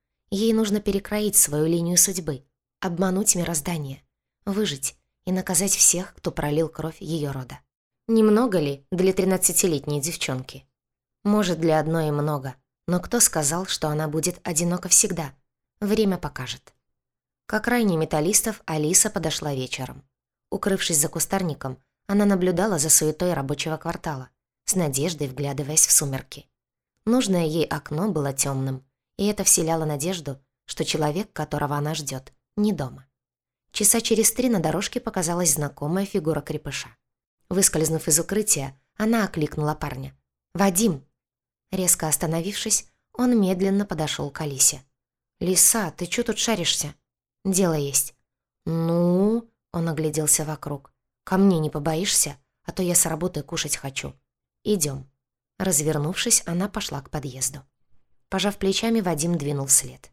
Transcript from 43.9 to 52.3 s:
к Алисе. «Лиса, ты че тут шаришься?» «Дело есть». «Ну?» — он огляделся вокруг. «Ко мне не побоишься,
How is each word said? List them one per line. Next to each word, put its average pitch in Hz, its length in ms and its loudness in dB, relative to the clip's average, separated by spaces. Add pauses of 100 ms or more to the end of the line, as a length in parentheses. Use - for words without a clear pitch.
к - 100 -10
Алисе. 135 420 0 (560)
«Лиса, 180 520 2
ты - 140 -8
че 233 180 -2
тут 214 140 -4
шаришься?» 170 580 -2 (480)
«Дело 185 300 2
есть». 143 420 -2 (500)
«Ну?» — 175 840 2 (220)
он 165 180 -2
огляделся 151 560 0
вокруг. 147 480 -10 (300)
«Ко 190 140 0
мне 190 220 6
не 156 100 0
побоишься, 156 680 -2 (260)